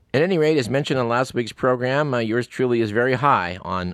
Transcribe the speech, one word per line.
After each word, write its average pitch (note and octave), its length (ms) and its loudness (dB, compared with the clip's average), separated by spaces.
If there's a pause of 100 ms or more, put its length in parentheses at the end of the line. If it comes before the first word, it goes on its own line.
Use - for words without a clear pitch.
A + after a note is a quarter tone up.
(140)
At B2+ 80 2
any F#3 160 2
rate, D#3 200 4
as A#2+ 120 0
mentioned C3+ 300 0
on A#2+ 100 -2
last B2 240 0
week's A#2+ 180 -4
program, C3 640 0
uh, B2 60 0
yours A#2 280 -2
truly A#2+ 340 0
is A2 100 0
very B2 220 2
high A2+ 480 2
on F2+ 320 -4